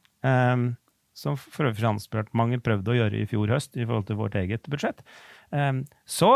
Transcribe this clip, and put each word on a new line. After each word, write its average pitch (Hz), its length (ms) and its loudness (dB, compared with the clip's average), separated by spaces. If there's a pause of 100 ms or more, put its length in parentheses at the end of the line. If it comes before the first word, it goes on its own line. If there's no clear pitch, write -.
(300)
ehm, 123 400 4 (420)
som 143 240 -6
for 139 320 -4
øvrig 107 140 -2
Finansdepartementet 113 840 -2
prøvde 107 300 0
å - 20 2
gjøre 107 240 0
i 107 80 -2
fjor 107 240 0
høst 143 240 -2
i 123 80 -4
forhold 110 240 -2
til 104 140 -4
vårt 107 180 -4
eget 98 320 -4
budsjett, - 320 -6 (480)
ehm, 139 300 0 (260)
så - 280 2